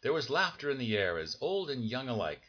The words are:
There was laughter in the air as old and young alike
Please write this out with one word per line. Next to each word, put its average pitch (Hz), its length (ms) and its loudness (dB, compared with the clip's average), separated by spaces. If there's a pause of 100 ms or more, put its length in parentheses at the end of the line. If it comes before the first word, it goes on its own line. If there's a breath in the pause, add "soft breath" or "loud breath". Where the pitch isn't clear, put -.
There 135 100 2
was 143 180 2
laughter 165 400 0
in 135 80 0
the 110 200 0
air 90 200 2
as 80 220 -6
old 180 300 -2
and 127 160 -4
young 127 240 -4
alike 85 400 -2